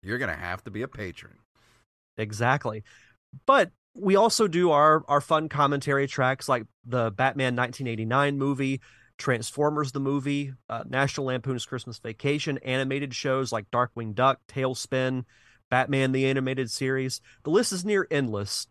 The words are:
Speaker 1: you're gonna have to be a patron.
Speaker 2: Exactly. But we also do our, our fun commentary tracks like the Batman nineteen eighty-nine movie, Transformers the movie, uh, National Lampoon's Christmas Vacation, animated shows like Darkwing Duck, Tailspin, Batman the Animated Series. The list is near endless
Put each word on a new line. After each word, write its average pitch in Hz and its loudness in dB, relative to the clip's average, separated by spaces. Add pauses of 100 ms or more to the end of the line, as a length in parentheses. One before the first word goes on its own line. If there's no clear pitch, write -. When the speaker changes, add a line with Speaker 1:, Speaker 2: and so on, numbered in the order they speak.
Speaker 1:
you're 104 -6
gonna 117 -4
have 87 -8
to 107 -14
be 104 -8
a 135 -6
patron. 90 -12 (800)
Speaker 2:
Exactly. 110 -2 (600)
But 247 4 (220)
we 190 2
also 214 4
do 175 4
our, 156 6
our 143 6
fun 156 0
commentary 139 0
tracks 131 0
like 120 0 (200)
the 120 0
Batman 131 0
nineteen 123 -2
eighty-nine 123 0
movie, 135 -2 (380)
Transformers 143 -2
the 139 -6
movie, 139 -2 (160)
uh, 117 -8
National 135 -2
Lampoon's 127 -4
Christmas 120 -10
Vacation, 143 -4
animated 135 -4
shows 135 -2
like 110 -6
Darkwing 120 -2
Duck, 127 2
Tailspin, 131 -4 (440)
Batman 131 2
the 131 2
Animated 131 -2
Series. 131 -4 (240)
The 151 -8
list 202 4
is 180 -6
near 202 0
endless 110 -2